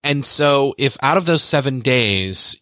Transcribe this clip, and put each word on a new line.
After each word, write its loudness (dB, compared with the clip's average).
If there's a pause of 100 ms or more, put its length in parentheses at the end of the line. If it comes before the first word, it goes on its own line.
And -2
so 2
if -2
out 2
of 0
those 2
seven 0
days, 0